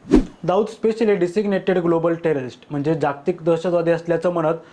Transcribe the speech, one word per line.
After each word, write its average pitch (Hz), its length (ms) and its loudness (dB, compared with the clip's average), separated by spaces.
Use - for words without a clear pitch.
दाऊद 185 220 2
specially 220 540 0
designated 190 580 0
global 165 380 2
terrorist 147 540 -4
म्हणजे 147 260 -2
जागतिक 156 480 -4
दहशतवादी 170 480 0
असल्याचं 165 380 0
म्हणत 165 240 0